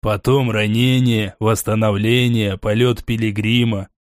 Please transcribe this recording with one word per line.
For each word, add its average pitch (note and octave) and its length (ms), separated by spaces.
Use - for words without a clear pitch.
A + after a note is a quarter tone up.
Потом A#2+ 500
ранение, A2+ 880
восстановление, A2 1160
полёт A#2 480
пилигрима, A2 840